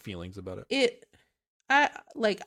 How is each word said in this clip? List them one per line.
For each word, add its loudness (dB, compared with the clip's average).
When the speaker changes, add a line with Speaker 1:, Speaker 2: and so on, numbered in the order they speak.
Speaker 1:
feelings -10
about -10
it? -16
Speaker 2:
it, 0
I, 4
like, 0